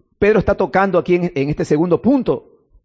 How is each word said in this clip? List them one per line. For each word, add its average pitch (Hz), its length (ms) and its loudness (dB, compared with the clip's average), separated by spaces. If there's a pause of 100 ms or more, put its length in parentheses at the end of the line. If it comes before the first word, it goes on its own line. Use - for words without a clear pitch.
(200)
Pedro 208 200 4
está 202 160 0
tocando 190 420 0
aquí 175 180 2
en, 175 180 -2
en 139 160 -2
este 151 160 -4
segundo 160 360 0
punto. 220 680 -2 (180)